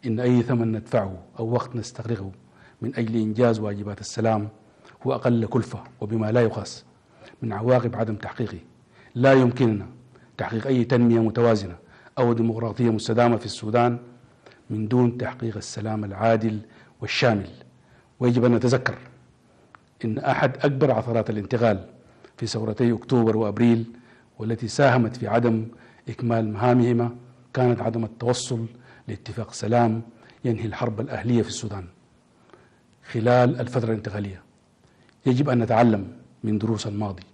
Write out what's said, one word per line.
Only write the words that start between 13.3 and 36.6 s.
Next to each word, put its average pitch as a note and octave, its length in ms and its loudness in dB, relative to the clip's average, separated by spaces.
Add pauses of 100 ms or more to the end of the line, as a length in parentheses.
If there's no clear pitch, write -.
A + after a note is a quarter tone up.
في A2+ 80 -8
السودان A#2+ 520 0 (720)
من G#2+ 180 -4
دون B2 300 2
تحقيق B2 400 -8
السلام G#2+ 460 -8
العادل G#2+ 560 0 (420)
والشامل. A2 480 0 (720)
ويجب B2 260 2
أن A#2+ 100 6
نتذكر B2 400 0 (1120)
إن A2 120 -2
أحد C3+ 400 0
أكبر C#3+ 340 2
عثرات A2+ 380 0
الانتقال G#2+ 600 0 (480)
في A#2 100 -6
ثورتي A2 460 0
أكتوبر A2 440 2
وأبريل، A2+ 480 2 (540)
والتي A2+ 280 -6
ساهمت B2 480 2
في A2+ 120 -8
عدم A2+ 400 0 (420)
إكمال A2+ 440 -2
مهامهما، A#2+ 600 2 (380)
كانت B2 280 2
عدم A2+ 220 -2
التوصل A#2 600 -4 (420)
لاتفاق G#2+ 460 -10
سلام A2+ 480 2 (440)
ينهي A2+ 200 -2
الحرب A2 360 -6
الأهلية A#2 400 0
في G#2 60 0
السودان. G2 380 -10 (1300)
خلال B2 500 2
الفترة A#2 280 -4
الانتقالية G2+ 520 -6 (840)
يجب C3 240 2
أن B2 100 2
نتعلم A2 480 4 (360)
من G#2+ 140 -2
دروس A2 300 -4